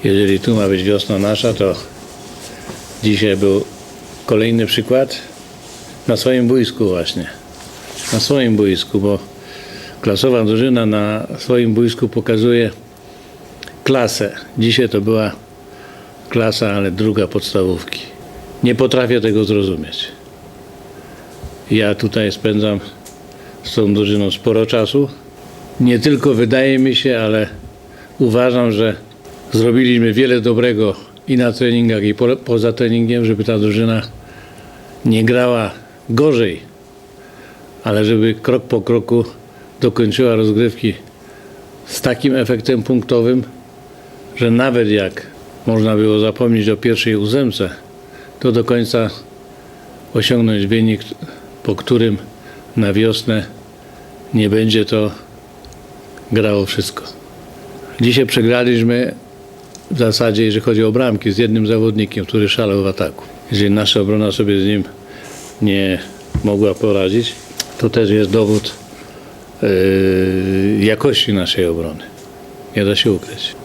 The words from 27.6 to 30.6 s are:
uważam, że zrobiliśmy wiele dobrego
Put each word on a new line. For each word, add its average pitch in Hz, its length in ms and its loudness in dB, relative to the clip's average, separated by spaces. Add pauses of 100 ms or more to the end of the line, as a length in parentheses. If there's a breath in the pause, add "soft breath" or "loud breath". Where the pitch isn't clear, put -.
uważam, 120 520 2
że 107 240 0 (580)
zrobiliśmy 117 600 4
wiele 123 280 4
dobrego 110 540 2 (320)